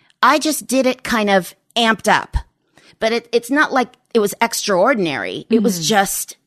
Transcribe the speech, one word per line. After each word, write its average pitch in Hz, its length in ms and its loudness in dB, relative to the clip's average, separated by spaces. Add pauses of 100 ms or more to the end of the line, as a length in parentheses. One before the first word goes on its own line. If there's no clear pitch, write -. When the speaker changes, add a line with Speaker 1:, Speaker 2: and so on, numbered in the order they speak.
(240)
Speaker 1:
I 269 160 4
just 302 260 -4
did 262 200 0
it 254 180 -2
kind 220 260 -2
of 190 240 2 (220)
amped 226 360 0
up. - 260 0 (600)
But 220 140 0
it, 233 180 -6
it's 233 200 0
not 285 200 0
like 254 240 -2 (180)
it 233 60 4
was 202 220 0
extraordinary. 180 1080 -2
It 226 140 2
was 190 120 0
Speaker 2:
Mm-hmm. 170 80 -8
Speaker 1:
just, 196 640 -2